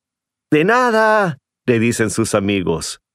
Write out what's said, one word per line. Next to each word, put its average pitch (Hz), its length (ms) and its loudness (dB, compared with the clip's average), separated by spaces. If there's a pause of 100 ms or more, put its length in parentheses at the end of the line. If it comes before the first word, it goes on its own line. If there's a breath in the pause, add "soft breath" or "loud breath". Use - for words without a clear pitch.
(520)
"De 151 120 2
nada", 220 760 2 (300)
le 117 120 2
dicen 113 300 0
sus 107 240 -4
amigos. 98 680 -2 (160)